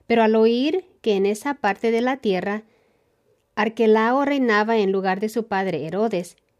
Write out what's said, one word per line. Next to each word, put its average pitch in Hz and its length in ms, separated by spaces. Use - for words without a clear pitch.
pero 226 160
al 220 120
oír 247 500
que 208 140
en 196 100
esa 214 280
parte 214 360
de 226 100
la 254 160
tierra 202 480
Arquelao 220 680
reinaba 226 540
en 190 140
lugar 190 280
de 220 80
su 220 180
padre 190 400
Herodes, 185 500